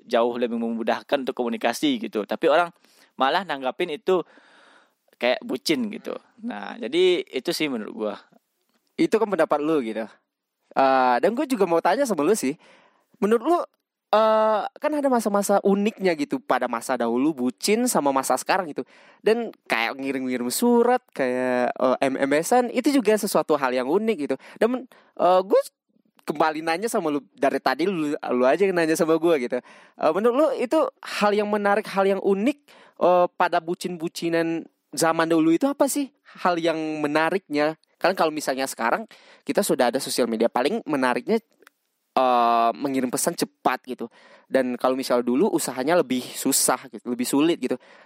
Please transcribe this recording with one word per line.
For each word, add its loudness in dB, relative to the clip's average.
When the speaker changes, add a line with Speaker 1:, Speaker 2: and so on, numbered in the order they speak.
Speaker 1:
jauh 0
lebih -4
memudahkan -4
untuk -6
komunikasi, -2
gitu. -6
Tapi -2
orang 2
malah 0
nanggapin -4
itu 0
kayak 2
bucin, -2
gitu. -10
Nah, -12
jadi 2
itu -6
sih -2
menurut -8
gua. -6
Speaker 2:
Itu 0
kan 0
pendapat 0
lu, 0
gitu. -6
Eh, 4
dan 4
gua -2
juga 0
mau 2
tanya 2
sama 0
lu 4
sih. -2
Menurut 0
lu, 2
eh, 4
kan -2
ada 0
masa-masa 2
uniknya, 2
gitu, -4
pada 0
masa -4
dahulu 0
bucin -2
sama 0
masa 0
sekarang, -2
gitu. -8
Dan 0
kayak -2
ngirim-ngirim -4
surat, 2
kayak, -2
eh, 0
M 0
M -2
S-an, 2
itu 0
juga 2
sesuatu 0
hal -2
yang -2
unik, 0
gitu. -4
Dan 4
men-, -6
eh, 4
gua 2
kembali -2
nanya -2
sama -2
lu, -2
dari 0
tadi 0
lu, -2
lu 0
aja 2
yang 0
nanya 2
sama 2
gua, 4
gitu. -4
Eh, 2
menurut 2
lu 4
itu 0
hal 2
yang -2
menarik, 0
hal 2
yang 0
unik, 0
eh, 4
pada 0
bucin-bucinan -4
zaman 0
dulu 4
itu 0
apa 2
sih? -4
Hal 2
yang 0
menariknya? 0
Kan 2
kalau 2
misalnya -4
sekarang -2
kita 0
sudah 2
ada -2
sosial -2
media, 2
paling -2
menariknya, 0
eh, 4
mengirim -2
pesan -2
cepat, -4
gitu. -10
Dan 0
kalau 2
misalnya -2
dulu 2
usahanya 0
lebih 0
susah, -2
gitu, -14
lebih -4
sulit, 2
gitu. -4